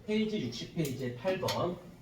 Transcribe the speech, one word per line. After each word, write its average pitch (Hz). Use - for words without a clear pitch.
페이지 214
육십 127
페이지의 131
팔 190
번. -